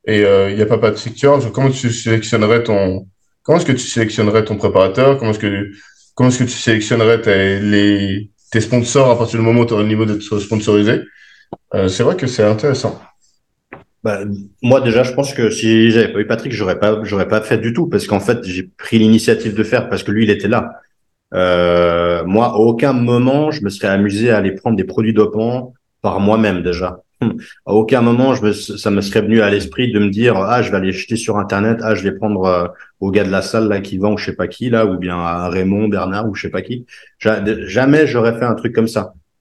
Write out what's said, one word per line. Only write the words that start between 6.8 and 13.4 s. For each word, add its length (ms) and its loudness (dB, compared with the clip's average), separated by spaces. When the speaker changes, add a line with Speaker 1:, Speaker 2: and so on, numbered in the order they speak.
Speaker 1:
tes, 380 2
les, 720 0
tes 80 2
sponsors 520 2
à 60 2
partir 220 -2
du 60 2
moment 160 4
où 40 4
t'aurais 180 -2
le 60 0
niveau 160 0
d'être 340 -4
sponsorisé ? 600 0
Euh, 140 0
c'est 140 -4
vrai 120 2
que 100 -4
c'est 180 0
intéressant. 560 0